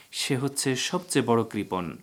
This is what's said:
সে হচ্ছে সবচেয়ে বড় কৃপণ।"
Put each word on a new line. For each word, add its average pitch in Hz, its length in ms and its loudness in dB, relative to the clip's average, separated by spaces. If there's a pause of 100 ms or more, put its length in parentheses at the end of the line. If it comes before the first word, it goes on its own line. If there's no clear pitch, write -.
(100)
সে - 260 -2
হচ্ছে 135 400 0
সবচেয়ে 147 500 0
বড় 117 180 6
কৃপণ।" 92 580 -4